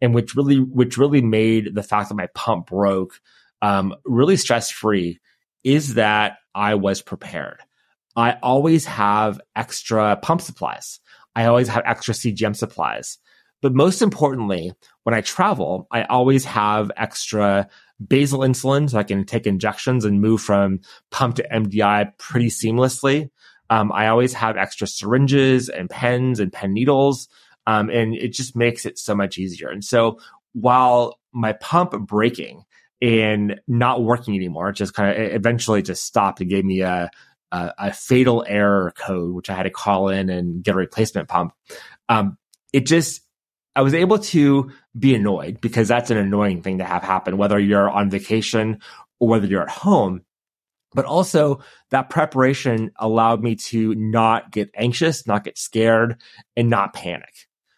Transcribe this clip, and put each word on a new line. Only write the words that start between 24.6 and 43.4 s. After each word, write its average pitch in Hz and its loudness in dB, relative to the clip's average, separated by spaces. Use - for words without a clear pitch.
syringes 131 2
and 90 -10
pens 123 0
and 95 -2
pen 98 -6
needles. 135 2
Um, 107 0
and 113 0
it 120 -6
just 123 -8
makes 117 0
it - -10
so - -4
much 98 -4
easier. 87 -8
And 98 -10
so 113 2
while 123 2
my 113 -2
pump 175 0
breaking 104 -2
and 107 0
not 123 0
working 117 0
anymore, 90 -4
it 101 -8
just - -6
kinda, 101 0
it 107 -4
eventually 113 0
just 107 -8
stopped 101 -2
and 90 -4
gave 98 0
me 95 0
a, 90 -2
a, 87 -6
a 101 -6
fatal 123 2
error 101 0
code, 90 -6
which 90 -10
I 98 -4
had 92 -6
to 92 -4
call 98 0
in 95 -2
and 90 -4
get 101 0
a 92 0
replacement 95 -4
pump. 90 -2
Um, 104 0
it 135 2
just, 156 0